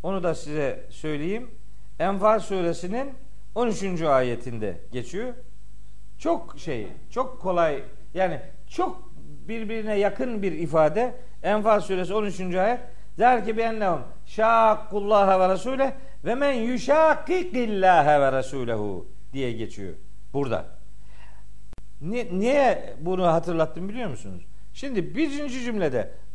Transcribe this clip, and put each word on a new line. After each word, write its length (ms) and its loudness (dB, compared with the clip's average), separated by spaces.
Onu 200 -2
da 120 2
size 560 -2
söyleyeyim. 600 -2
Enfal 420 4
suresinin 760 -2
on 120 2
üçüncü 400 0
ayetinde 720 2
geçiyor. 420 -4
Çok 400 -2
şey, 300 -4
çok 320 -2
kolay, 400 2
yani 260 0
çok 440 -2
birbirine 500 -2
yakın 440 0
bir 100 0
ifade. 600 2
Enfal 380 4
suresi 340 -2
on 100 2
üçüncü 340 -2
ayet. 220 2
"Zâlike 380 4
bi 40 -2
ennehum 420 0
şâkkullâhe 1120 4
ve 40 6
rasûleh 480 2
ve 100 2
men 180 2
yuşâkikillâhe 1700 4
ve 40 6
rasûlehu" 800 0
diye 200 -2
geçiyor 420 -4
burada. 320 0
Ni-, 400 -2
niye 600 2
bunu 260 0
hatırlattım 600 2
biliyor 220 -4
musunuz? 360 -6
Şimdi 400 -2
birinci 500 -2
cümlede 460 0